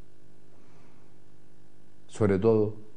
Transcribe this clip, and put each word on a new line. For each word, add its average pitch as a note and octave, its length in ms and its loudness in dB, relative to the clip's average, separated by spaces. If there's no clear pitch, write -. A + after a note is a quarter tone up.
sobre G2 320 4
todo G#2+ 360 6